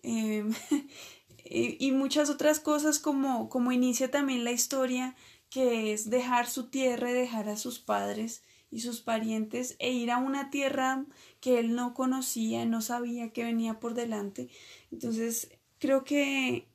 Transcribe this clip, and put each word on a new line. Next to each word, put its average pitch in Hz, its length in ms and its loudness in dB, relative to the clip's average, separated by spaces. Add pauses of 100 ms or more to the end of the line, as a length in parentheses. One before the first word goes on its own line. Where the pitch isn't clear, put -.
Em, 214 500 0 (460)
<laughs> - 460 -20
y, - 400 -2
y 269 60 4
muchas 269 380 4
otras 302 300 4
cosas 302 400 2
como, 269 480 0
como 254 240 2
inicia 254 400 2
también 269 320 0
la 240 80 0
historia, 254 640 0 (340)
que 233 440 2
es 214 160 -4
dejar 247 380 2
su 247 220 -6
tierra 247 400 0
y 247 40 0
dejar 233 360 0
a 208 80 -4
sus 240 220 -8
padres 208 640 -2 (260)
y 226 120 -8
sus 233 200 -6
parientes 220 760 -2
e 247 120 0
ir 233 200 0
a 247 80 2
una 277 320 -2
tierra 269 520 0 (360)
que 254 180 4
él 233 160 2
no 240 220 -2
conocía, 233 680 0
no 226 160 2
sabía 240 520 -4
que 233 100 -4
venía 226 360 0
por 233 160 -4
delante. 226 540 -4 (420)
Entonces, 233 580 -4 (300)
creo 269 240 4
que 269 720 0